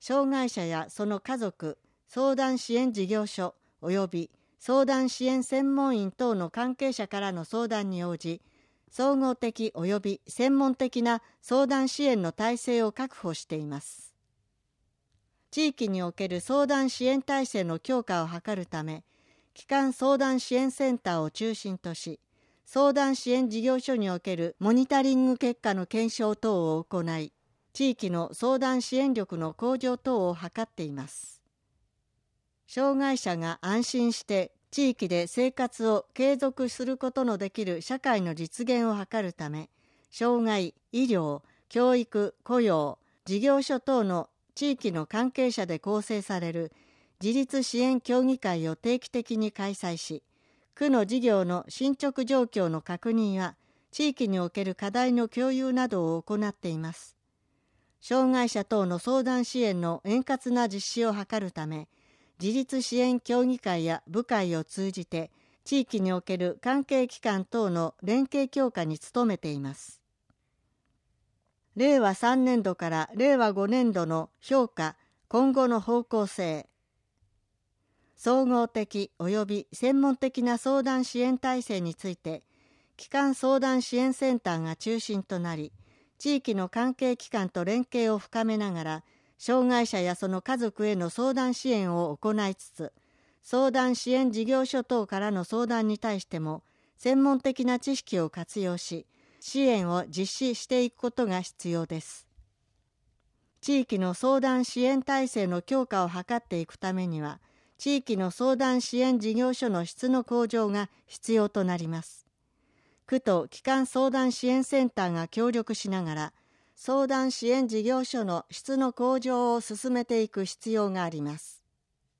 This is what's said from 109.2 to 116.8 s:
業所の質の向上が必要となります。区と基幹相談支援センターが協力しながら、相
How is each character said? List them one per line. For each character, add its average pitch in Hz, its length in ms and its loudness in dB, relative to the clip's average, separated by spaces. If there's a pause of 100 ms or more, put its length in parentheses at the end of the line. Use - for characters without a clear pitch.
業 254 180 2
所 247 160 -2
の 180 160 0
質 - 240 -6
の 254 140 2
向 240 240 0
上 220 240 0
が 202 180 -2 (200)
必 - 240 -6
要 214 160 4
と 208 160 0
な 180 120 0
り 165 120 -6
ま 165 140 -6
す。 - 260 -20 (800)
区 262 140 2
と 185 280 2
基 - 180 -12
幹 269 200 2
相 262 240 2
談 262 200 2
支 - 160 -4
援 262 160 2
セ 262 220 2
ン 240 60 0
タ 190 160 -2
ー 175 60 -2
が 165 140 -2
協 233 240 0
力 226 240 -2
し 208 160 -6
な 190 140 -2
が 156 100 -4
ら、 151 180 -6 (440)
相 269 320 0